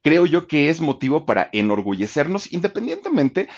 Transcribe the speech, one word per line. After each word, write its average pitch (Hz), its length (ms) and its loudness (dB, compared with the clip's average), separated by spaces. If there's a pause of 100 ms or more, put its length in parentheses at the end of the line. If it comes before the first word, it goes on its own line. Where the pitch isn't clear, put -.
creo 170 240 6
yo 170 220 0
que 151 240 2
es 165 100 -6
motivo 139 460 -2
para 101 260 0
enorgullecernos, 104 960 -2
independientemente 202 1080 -2